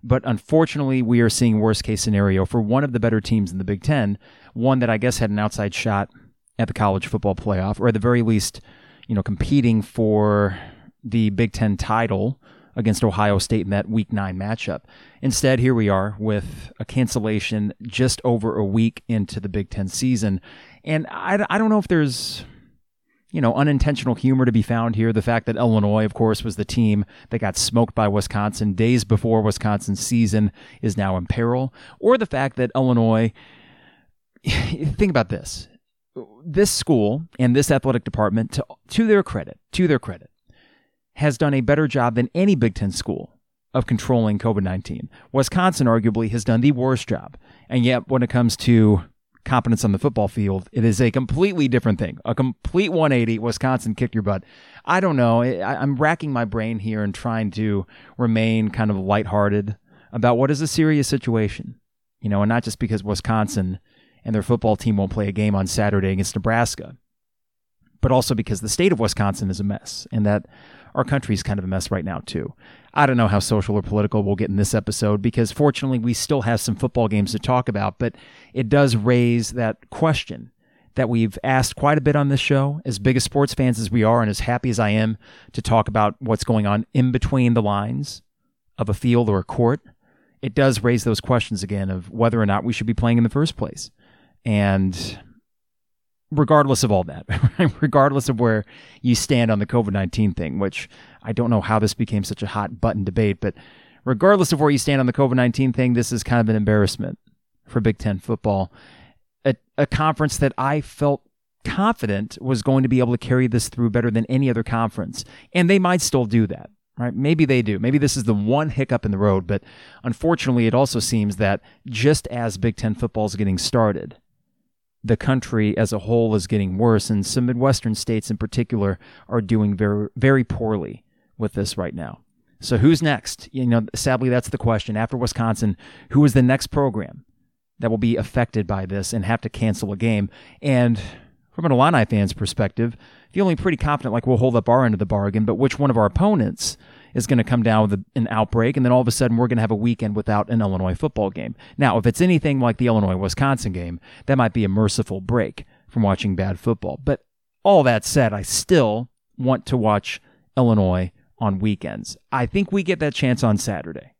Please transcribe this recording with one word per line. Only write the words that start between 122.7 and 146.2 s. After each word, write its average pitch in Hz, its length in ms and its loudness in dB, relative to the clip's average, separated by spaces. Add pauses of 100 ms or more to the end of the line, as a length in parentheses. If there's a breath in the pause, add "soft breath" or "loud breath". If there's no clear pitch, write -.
Ten 110 180 -2
football 110 300 -4
is 98 100 -6
getting 98 220 0
started, 107 580 -2 (840)
the 113 140 2
country 117 600 0
as 110 160 0
a 107 60 -4
whole 113 360 0
is 92 100 0
getting 95 320 -2
worse, 110 320 2
and 101 160 0
some 123 200 -2
Midwestern 120 500 0
states 110 340 -4
in 107 60 -2
particular 104 640 -2 (300 loud breath)
are 120 100 0
doing 104 340 0
very, 104 440 -2
very 131 260 4
poorly 104 640 -6 (320)
with 107 160 -4
this - 240 -4
right 90 180 -6
now. 69 240 -12 (400)
So - 200 0
who's 151 220 4
next? - 520 -4
You 131 120 -4
know, 117 200 2 (100)
sadly, 127 320 -2
that's 123 220 0
the - 80 -8
question. 110 400 -2
After 113 180 -4
Wisconsin, 113 640 -2 (320 loud breath)
who 147 160 6
is 123 80 4
the 131 100 4
next 131 240 2
program 123 560 -4 (560)
that 117 100 -2
will 110 80 0
be 113 200 0
affected 113 500 -2
by 98 180 -4
this 98 280 -6
and 107 100 -2
have 113 160 -2
to 113 100 -8
cancel 104 440 -2
a 101 40 -8
game? 104 320 0 (320 loud breath)
And 123 380 2 (500 loud breath)
from - 140 -8
an 156 80 2
Illini 135 320 4
fan's 101 300 0
perspective, 113 640 -4 (340 soft breath)
feeling 185 240 2
pretty 175 220 -2
confident, 147 340 -2
like, 117 160 -2
we'll 127 80 4
hold 120 220 2
up 107 100 0
our 123 160 4
end 110 100 2
of 95 60 -2
the 104 60 0
bargain, 101 400 0
but 104 100 0
which 131 240 0
one 143 100 2
of 117 80 2
our 107 80 4
opponents 139 680 0 (400 loud breath)